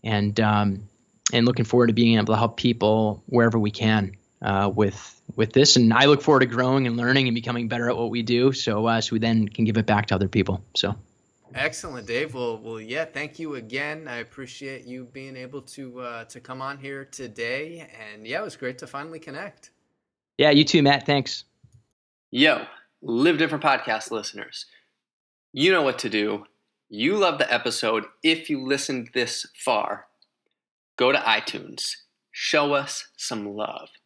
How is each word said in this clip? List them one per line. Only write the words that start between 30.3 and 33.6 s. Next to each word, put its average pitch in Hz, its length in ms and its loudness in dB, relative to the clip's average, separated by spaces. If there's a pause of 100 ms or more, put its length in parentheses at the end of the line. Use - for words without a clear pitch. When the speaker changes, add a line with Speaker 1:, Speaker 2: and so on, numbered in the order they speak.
Speaker 2:
go 127 140 4
to 139 60 2
iTunes. - 720 -4 (380)
Show 147 440 0
us - 420 -4
some 104 400 -8
love. - 320 -8 (180)